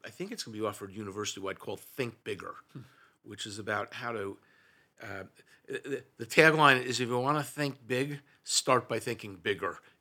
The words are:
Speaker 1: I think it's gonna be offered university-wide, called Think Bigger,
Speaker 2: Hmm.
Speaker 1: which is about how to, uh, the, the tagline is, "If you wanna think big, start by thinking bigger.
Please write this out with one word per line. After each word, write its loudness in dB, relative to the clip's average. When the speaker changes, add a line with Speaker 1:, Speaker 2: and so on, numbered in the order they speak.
Speaker 1:
I -12
think -12
it's -10
gonna -10
be -2
offered -4
university-wide, -6
called -8
Think -8
Bigger, -8
Speaker 2:
Hmm. -14
Speaker 1:
which -12
is -10
about -4
how -6
to, -6
uh, -12
the, -6
the -8
tagline 8
is, -2
"If 0
you 2
wanna 2
think -4
big, -2
start 2
by -2
thinking -6
bigger. -2